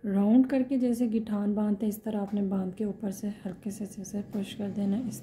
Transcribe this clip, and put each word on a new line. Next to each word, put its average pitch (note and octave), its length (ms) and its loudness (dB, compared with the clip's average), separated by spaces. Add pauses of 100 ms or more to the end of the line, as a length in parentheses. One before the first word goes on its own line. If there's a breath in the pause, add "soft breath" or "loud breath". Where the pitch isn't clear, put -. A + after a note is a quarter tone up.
राउंड G#3 440 6
करके C4+ 300 2
जैसे A#3+ 300 2
गिठान G#3 480 0
बांधते G#3 300 0
हैं, G#3+ 40 2
इस G#3 140 -6
तरह A3 160 -4
आपने G3+ 240 -2
बांध F#3+ 300 -2
के G#3+ 120 -4
ऊपर G3 260 -4
से G3 160 -6 (120)
हल्के G3 320 -8
से G3+ 140 -8
ऐसे G3 360 -8 (120)
push G3 200 -4
कर G3+ 160 -6
देना, G3 300 0
इस B3 240 -6